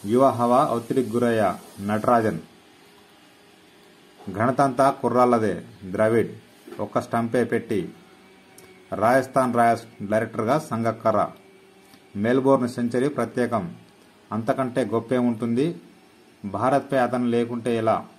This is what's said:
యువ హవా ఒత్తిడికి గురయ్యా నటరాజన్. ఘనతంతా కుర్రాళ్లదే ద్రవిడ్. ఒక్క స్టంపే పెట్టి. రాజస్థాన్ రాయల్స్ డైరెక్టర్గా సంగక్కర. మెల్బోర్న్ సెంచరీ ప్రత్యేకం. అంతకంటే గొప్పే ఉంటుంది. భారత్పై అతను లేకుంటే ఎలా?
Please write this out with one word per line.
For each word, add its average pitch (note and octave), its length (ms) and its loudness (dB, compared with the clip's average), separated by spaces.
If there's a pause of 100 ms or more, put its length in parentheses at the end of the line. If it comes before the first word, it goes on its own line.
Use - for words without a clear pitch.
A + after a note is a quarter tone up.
యువ B2 220 4
హవా A#2+ 380 4
ఒత్తిడికి A#2 460 -2
గురయ్యా A2 480 2 (220)
నటరాజన్. G#2+ 580 2 (2000)
ఘనతంతా C3 560 2
కుర్రాళ్లదే A#2 720 2 (280)
ద్రవిడ్. G#2+ 420 2 (480)
ఒక్క G#2 200 -4
స్టంపే A#2 440 -2
పెట్టి. G#2+ 480 -4 (1000)
రాజస్థాన్ B2 600 2
రాయల్స్ A#2 300 2 (180)
డైరెక్టర్గా A2 560 -2
సంగక్కర. A2+ 680 -2 (880)
మెల్బోర్న్ B2 520 2
సెంచరీ B2 400 -2
ప్రత్యేకం. A2+ 680 -4 (580)
అంతకంటే B2 520 -2
గొప్పే A2+ 340 -2
ఉంటుంది. A#2+ 600 -2 (640)
భారత్పై C3 540 0
అతను B2 280 0
లేకుంటే A#2 500 0
ఎలా? A2 300 0 (120)